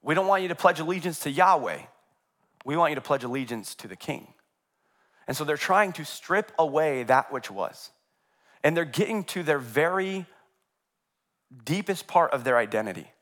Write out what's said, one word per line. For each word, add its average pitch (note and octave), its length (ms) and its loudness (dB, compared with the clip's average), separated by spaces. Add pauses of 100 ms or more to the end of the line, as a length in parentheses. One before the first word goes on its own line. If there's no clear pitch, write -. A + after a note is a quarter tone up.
We D3+ 140 0
don't F#3+ 120 2
want G3 140 4
you F#3 80 -4
to E3+ 60 -4
pledge F3 240 4
allegiance E3+ 420 -4
to D3 80 -6
Yahweh. C#3 500 2 (840)
We C#3+ 100 -2
want E3 160 4
you D3 40 -4
to B2+ 60 -6
pledge C#3 220 -2
allegiance A#2+ 520 -6
to - 120 -18
the - 80 -14
king. - 380 -10 (960)
And C3+ 80 -4
so D3+ 80 -6
they're D3 140 -2
trying F#3+ 360 2
to D#3 120 -10
strip - 520 -2
away D3 460 2
that C3 280 4
which B2+ 200 -8
was. - 400 -8 (720)
And D#3 120 2
they're E3 100 2
getting G3+ 400 -2
to F3+ 180 -6
their D3 160 0
very F3 680 0 (1400)
deepest F#3+ 440 -4
part E3+ 240 4
of C3 120 0
their B2 140 4
identity. G#2+ 540 -2 (100)